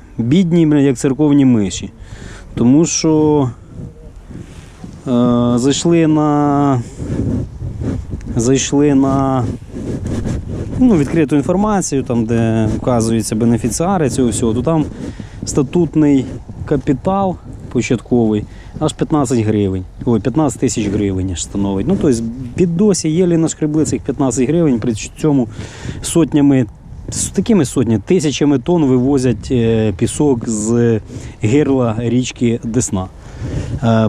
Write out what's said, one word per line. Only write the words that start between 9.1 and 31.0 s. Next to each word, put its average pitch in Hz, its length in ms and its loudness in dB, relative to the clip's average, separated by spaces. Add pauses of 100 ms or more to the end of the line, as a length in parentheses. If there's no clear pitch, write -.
ну, 240 180 6
відкриту 151 400 2
інформацію, 180 680 0
там, 117 220 0
де 113 520 2
вказуються 113 600 0
бенефіціари 120 760 0
цього 127 180 2
всього, 113 260 0
то 123 80 -2
там 156 220 2 (600)
статутний 147 800 2 (400)
капітал 185 720 -2 (360)
початковий 113 720 0 (340)
аж 156 140 -2
п'ятнадцять 135 480 0
гривень. 101 440 0 (200)
Ой, 117 160 2
п'ятнадцять 143 400 -2
тисяч 123 260 -2
гривень 95 460 -2
аж 85 100 -6
становить. 101 460 -2
Ну, 196 140 2
тобто, 120 200 2 (340)
бідосі 170 520 2
єлі 170 280 2
нашкребли 156 480 0
цих - 180 -4
п'ятнадцять 127 460 0
гривень, 147 320 2
при 120 140 -2
цьому 135 540 0 (540)
сотнями, 139 640 2 (420)
с-, - 260 -6
такими 190 300 2
сотнями, 113 420 0
тисячами 147 520 2
тонн 170 260 2
вивозять, 127 640 2
е, 113 420 2
пісок 120 560 0
з 113 520 2 (420)